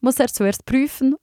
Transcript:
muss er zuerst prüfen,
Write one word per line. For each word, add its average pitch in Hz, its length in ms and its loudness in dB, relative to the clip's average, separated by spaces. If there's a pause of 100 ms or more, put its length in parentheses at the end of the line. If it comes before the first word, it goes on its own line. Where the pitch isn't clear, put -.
muss 254 200 2
er 247 80 4
zuerst - 380 -2
prüfen, 269 560 0